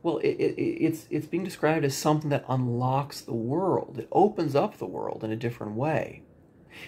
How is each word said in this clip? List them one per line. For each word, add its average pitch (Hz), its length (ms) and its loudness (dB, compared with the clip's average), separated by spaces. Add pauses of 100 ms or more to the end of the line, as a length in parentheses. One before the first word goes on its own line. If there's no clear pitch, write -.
well, 165 180 0
it, 143 100 2
it, - 320 0
it's, - 480 0
it's 151 180 -4
being 180 160 -2
described 160 420 2
as 135 100 0
something 151 340 2
that 139 180 0
unlocks 127 720 0
the - 120 -8
world. 135 680 0
It - 120 -10
opens 165 440 4
up 196 220 2
the - 80 -6
world 80 380 -6
in 110 80 -4
a 110 40 -2
different 117 380 -6
way. 135 500 -2 (640)